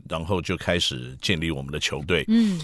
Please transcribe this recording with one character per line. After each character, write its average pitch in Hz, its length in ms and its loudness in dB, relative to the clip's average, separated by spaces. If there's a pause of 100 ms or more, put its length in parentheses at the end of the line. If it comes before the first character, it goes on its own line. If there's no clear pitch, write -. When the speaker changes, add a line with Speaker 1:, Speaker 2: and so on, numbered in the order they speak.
Speaker 1:
然 82 160 -4
后 90 180 0
就 90 140 -2
开 87 240 0
始 64 420 -4
建 90 180 0
立 82 100 0
我 69 120 -2
们 69 100 -8
的 76 80 -4
球 - 240 -2
队。 80 240 2
Speaker 2:
嗯。 214 360 4